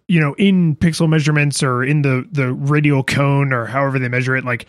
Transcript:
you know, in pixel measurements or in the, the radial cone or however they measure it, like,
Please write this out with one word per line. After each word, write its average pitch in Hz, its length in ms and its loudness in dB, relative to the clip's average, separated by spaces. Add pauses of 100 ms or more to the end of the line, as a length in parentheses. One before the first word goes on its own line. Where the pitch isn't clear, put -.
you 170 120 2
know, 143 160 0
in 180 400 2
pixel 165 320 0
measurements 147 540 0
or 127 220 -2
in 147 180 0
the, 131 300 0
the 131 220 -2
radial 143 500 0
cone 139 500 0
or 117 140 -2
however 135 320 -2
they 123 100 -2
measure 127 260 -2
it, 127 100 -4
like, 123 240 -6